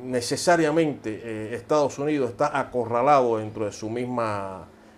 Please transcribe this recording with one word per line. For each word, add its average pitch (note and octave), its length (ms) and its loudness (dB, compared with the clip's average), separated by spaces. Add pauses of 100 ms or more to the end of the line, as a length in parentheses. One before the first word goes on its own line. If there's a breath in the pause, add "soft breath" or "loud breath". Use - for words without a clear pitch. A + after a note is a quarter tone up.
necesariamente, C#3 1200 0
eh, A2 320 -8
Estados C#3 420 0
Unidos C#3+ 320 0
está C#3 300 0
acorralado B2 800 4
dentro G#2+ 260 -4
de G2+ 60 -2
su A2 180 -8
misma, A2 800 -4 (300 loud breath)